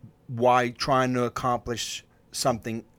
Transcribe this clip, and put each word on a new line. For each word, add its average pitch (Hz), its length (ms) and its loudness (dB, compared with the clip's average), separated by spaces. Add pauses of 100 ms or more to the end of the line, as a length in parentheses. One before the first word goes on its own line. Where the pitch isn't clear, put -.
(260)
while 123 460 2
trying 127 420 2
to 123 120 2
accomplish 120 760 -4 (300)
something, 117 480 -2 (160)